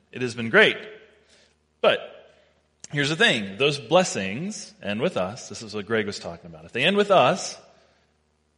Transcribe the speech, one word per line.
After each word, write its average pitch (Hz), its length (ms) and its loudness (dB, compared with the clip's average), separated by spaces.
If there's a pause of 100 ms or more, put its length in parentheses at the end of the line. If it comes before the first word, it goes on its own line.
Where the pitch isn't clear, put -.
(120)
it 120 100 -10
has 120 140 -4
been 113 160 -6
great. 185 260 6 (1040)
But - 180 4 (920)
here's 143 180 -2
the 160 60 -2
thing. 123 420 0
Those 139 220 0
blessings 139 1040 -2
end 104 180 -4
with 175 160 -2
us. 98 320 -4
This 107 140 -14
is 104 100 -14
what 104 140 -8
Greg 110 180 0
was 98 140 -8
talking 85 320 -14
about. 80 140 -20
If - 60 -20
they 120 120 -2
end 190 140 2
with 202 120 2
us, 170 480 4 (1000)